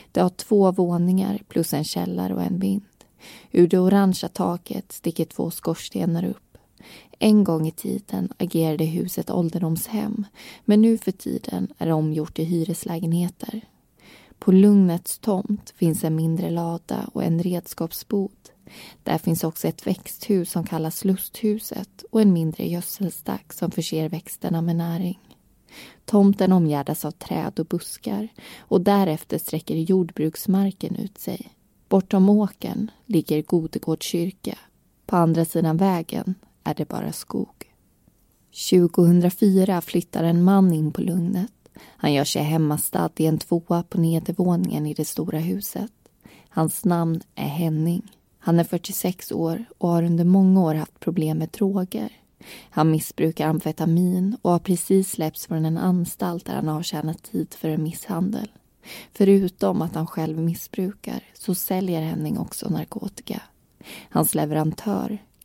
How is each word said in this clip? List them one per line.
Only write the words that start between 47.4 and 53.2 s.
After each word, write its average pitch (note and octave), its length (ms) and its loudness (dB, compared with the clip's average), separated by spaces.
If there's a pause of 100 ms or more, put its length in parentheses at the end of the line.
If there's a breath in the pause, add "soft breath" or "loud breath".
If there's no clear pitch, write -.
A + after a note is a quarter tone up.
Henning. D#3+ 640 -2 (360)
Han E3+ 120 6
är E3+ 40 4
fyrtiosex - 680 -6
år E3 340 -4 (120)
och F3 120 0
har E3+ 140 4
under E3+ 200 2
många F#3+ 380 6
år D#3 140 2
haft - 240 -8
problem D#3+ 380 -2
med D#3+ 120 -4
droger. F#3+ 600 -4 (580 loud breath)
Han D#3+ 220 2
missbrukar D#3 560 -2